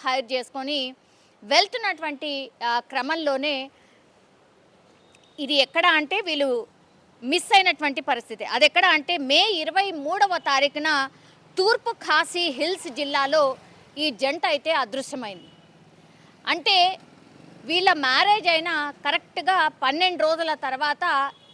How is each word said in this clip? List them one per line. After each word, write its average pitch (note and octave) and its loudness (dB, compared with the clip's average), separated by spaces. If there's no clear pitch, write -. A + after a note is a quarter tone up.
హైర్ C4 -2
చేసుకొని C4 -6
వెళ్తున్నటువంటి, D4+ -2
ఆ, A#3+ -2
క్రమంలోనే C4+ -4
ఇది C#4+ -4
ఎక్కడ D4 2
అంటే E4 2
వీళ్ళు C#4+ -2
మిస్ D#4 0
అయినటువంటి D#4 2
పరిస్థితి. A#3 -6
అది B3 2
ఎక్కడ F4 2
అంటే E4+ 2
మే D4+ 2
ఇరవై F4+ -2
మూడవ F4 0
తారీఖున C#4+ 0
తూర్పు A4+ 0
ఖాసీ F4 -2
హిల్స్ D#4 -6
జిల్లాలో C#4 0
ఈ D4+ -2
జంట B3+ -4
అయితే D#4 -2
అదృశ్యమైంది. B3 -6
అంటే F4+ 6
వీళ్ళ F4+ 4
మ్యారేజ్ D#4 2
అయిన D#4+ 0
కరెక్ట్గా E4 0
పన్నెండు D#4 -2
రోజుల D#4+ 0
తర్వాత C#4+ -2